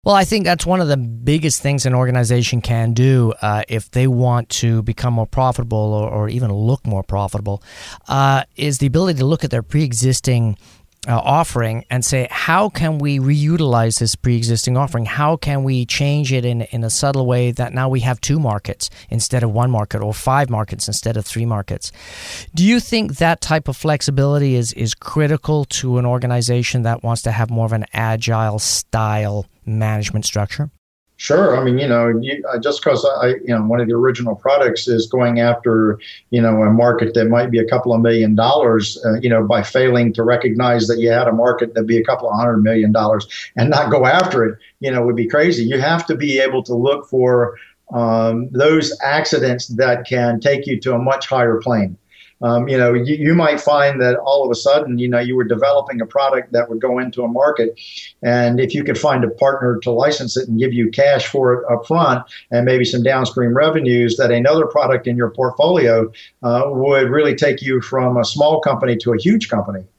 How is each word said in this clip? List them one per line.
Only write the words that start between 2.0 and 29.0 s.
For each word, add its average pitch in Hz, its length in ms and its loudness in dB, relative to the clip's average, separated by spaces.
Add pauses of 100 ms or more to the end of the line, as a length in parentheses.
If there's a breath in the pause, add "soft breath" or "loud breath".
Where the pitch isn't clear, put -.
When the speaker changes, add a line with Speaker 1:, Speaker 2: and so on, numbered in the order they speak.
Speaker 1:
can 117 320 -2
do, 123 480 4
uh, 107 260 -2
if 110 220 -6
they 127 160 0
want 123 440 0
to 113 340 0
become 117 320 -4
more 113 100 -2
profitable 120 540 -2
or, 107 280 -2
or 107 220 -4
even 120 240 -2
look 110 320 -2
more 98 160 -2
profitable, 101 640 -6 (440 loud breath)
uh, 135 360 0 (120)
is 139 220 -4
the 143 80 0
ability 160 320 0
to 131 80 0
look 156 180 0
at 151 60 -6
their 117 140 -4
pre-existing, 123 960 -2 (480 soft breath)
uh, 120 160 0
offering 123 680 -2
and 123 140 -2
say, 127 280 -2
"How 190 380 0
can 156 280 -2
we 143 220 -2
reutilize 143 800 0
this 113 160 -2
pre-existing 117 600 -2
offering? 127 300 -2
How 147 320 -2
can 139 260 -4
we 131 220 0
change 143 480 -2
it 123 120 -2
in, 120 160 -2 (100)
in 117 120 -4
a 113 60 -4
subtle 135 380 -2
way 123 240 0
that 123 220 -4
now 131 160 -2
we 131 100 0
have 123 220 -2
two 147 180 0
markets 113 500 -4 (200 loud breath)
instead 117 340 -2
of 113 80 -2
one 120 180 0
market, 107 320 -2
or 104 120 -4
five 135 360 0
markets 113 380 -4
instead 113 300 -4
of 107 80 -4
three 113 200 -4
markets?" 104 460 -6 (640 loud breath)
Do 165 80 2
you 233 160 4
think 220 380 -4
that 165 240 0
type 156 260 -2
of 135 100 -6
flexibility 143 800 0
is, 117 180 -2
is 113 220 -4
critical 151 680 -2
to 127 340 -2
an 123 80 0
organization 123 760 0
that 117 200 -2
wants 117 200 -2
to 113 80 -2
have 113 200 -2
more 113 140 0
of 110 80 -2
an 110 200 -2
agile 113 640 -2
style 107 880 -4 (220)